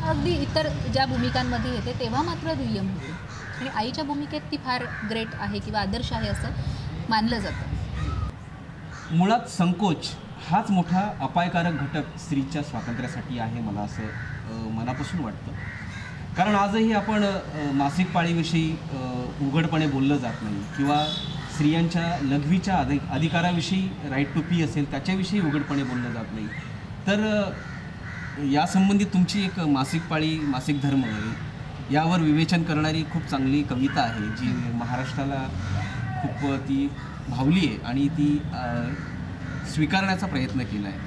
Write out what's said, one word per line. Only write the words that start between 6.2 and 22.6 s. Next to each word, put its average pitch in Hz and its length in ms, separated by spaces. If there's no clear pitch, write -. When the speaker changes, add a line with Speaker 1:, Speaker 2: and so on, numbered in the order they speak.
Speaker 1:
असं - 200
मानलं 226 300
जातं. 185 260
Speaker 2:
मुळात 202 340
संकोच 180 600
हाच 208 220
मोठा 185 500
अपायकारक 175 520
घटक 139 440
स्त्रीच्या 139 460
स्वातंत्र्यासाठी 120 760
आहे, 117 220
मला 104 200
असं, 104 220
अ, 113 220
मनापासून 127 500
वाटतं. 110 320
कारण 208 180
आजही 214 380
आपण, 208 300
अ, 190 160
मासिक 147 400
पाळीविषयी, 165 680
अ, 139 40
उघडपणे 156 460
बोललं 135 300
जात 120 240
नाही 101 220
किंवा 147 280
स्त्रियांच्या 170 680
लघवीच्या 147 560